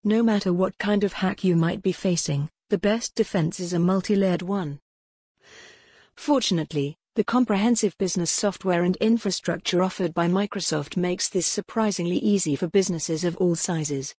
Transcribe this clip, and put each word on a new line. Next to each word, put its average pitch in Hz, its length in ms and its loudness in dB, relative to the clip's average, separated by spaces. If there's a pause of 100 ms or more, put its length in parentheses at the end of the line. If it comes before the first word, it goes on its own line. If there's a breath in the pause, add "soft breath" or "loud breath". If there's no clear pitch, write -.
No 220 220 2
matter 202 280 2
what 185 260 0
kind 208 260 2
of 196 80 0
hack 190 320 -2
you 180 100 4
might 165 280 2
be 185 100 0
facing, 156 580 -2 (200)
the 190 80 0
best 214 360 -2
defense 180 460 0
is 175 140 -4
a 170 40 2
multi-layered 185 640 2
one. 175 380 -6 (1400 loud breath)
Fortunately, 160 800 0 (180)
the 220 80 0
comprehensive 220 760 2
business 180 320 -2
software 185 520 0
and 180 140 2
infrastructure 190 840 0
offered 180 320 0
by 170 140 0
Microsoft 180 680 -2
makes 180 320 -2
this 175 180 -2
surprisingly 190 720 -2
easy 190 400 2
for 185 100 -2
businesses 170 560 0
of 175 140 -2
all 175 180 2
sizes. 147 640 -4